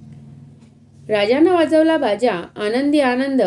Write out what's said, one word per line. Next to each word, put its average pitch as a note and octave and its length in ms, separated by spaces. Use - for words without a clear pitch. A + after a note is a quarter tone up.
राजानं B3 460
वाजवला D#4+ 420
बाजा, A3+ 360
आनंदी A3+ 680
आनंद, C4 460